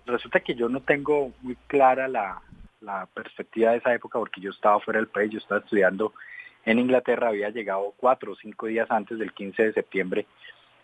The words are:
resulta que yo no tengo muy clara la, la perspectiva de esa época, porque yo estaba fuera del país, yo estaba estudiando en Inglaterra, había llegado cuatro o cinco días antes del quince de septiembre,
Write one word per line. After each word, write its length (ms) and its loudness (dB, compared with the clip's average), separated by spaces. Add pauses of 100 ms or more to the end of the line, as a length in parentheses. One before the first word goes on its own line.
resulta 360 -2
que 140 -6
yo 140 -2
no 140 -4
tengo 580 0
muy 160 -8 (100)
clara 420 4
la, 340 -4 (380)
la 260 -8
perspectiva 640 -2
de 80 4
esa 160 2
época, 240 -6
porque 240 -6
yo 80 -6
estaba 300 4
fuera 200 0
del 80 -2
país, 220 0
yo 80 -6
estaba 240 -2
estudiando 500 2 (520)
en 160 4
Inglaterra, 480 2
había 220 -2
llegado 460 -4
cuatro 360 0
o 40 -14
cinco 300 -12
días 240 0
antes 300 -2
del 120 -6
quince 300 -2
de 100 2
septiembre, 540 -2 (580)